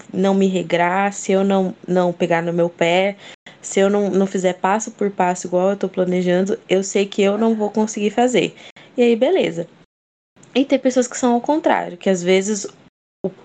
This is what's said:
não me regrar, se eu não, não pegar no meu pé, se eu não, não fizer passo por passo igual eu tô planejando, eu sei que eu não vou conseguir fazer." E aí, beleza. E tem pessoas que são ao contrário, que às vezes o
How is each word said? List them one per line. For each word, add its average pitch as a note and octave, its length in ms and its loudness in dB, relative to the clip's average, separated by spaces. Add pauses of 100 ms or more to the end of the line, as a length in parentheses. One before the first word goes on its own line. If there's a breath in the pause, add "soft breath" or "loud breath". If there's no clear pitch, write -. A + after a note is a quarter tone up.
(140)
não F#3+ 180 2
me G3 140 2
regrar, F3+ 640 -2
se - 200 -6
eu F#3+ 100 2
não, G3 320 0 (140)
não F3+ 240 0
pegar E3+ 280 -2
no E3+ 120 -4
meu E3+ 180 0
pé, F#3 460 0 (440 loud breath)
se - 200 -2
eu G3 100 4
não, G3+ 180 0
não F#3+ 180 2
fizer F3+ 280 -2
passo G#3 380 -2
por G3+ 180 -2
passo F#3 380 -2
igual F3+ 220 2
eu G3+ 60 -2
tô G3+ 120 -4
planejando, F3+ 680 0 (120)
eu F#3+ 160 2
sei G3+ 200 -2
que G3+ 160 -4
eu G3+ 160 2
não A3+ 200 2
vou G#3 140 -4
conseguir G#3+ 400 -2
fazer." A#3+ 440 0 (420 loud breath)
E B3 60 2
aí, A#3 140 4
beleza. G#3+ 500 0 (880)
E C4 100 2
tem C4+ 140 2
pessoas B3+ 300 0
que - 100 -12
são A#3+ 160 2
ao A#3+ 60 0
contrário, A3+ 580 -2
que - 100 -2
às F#3 140 0
vezes F#3+ 440 0 (600)
o F#3 40 -4 (140)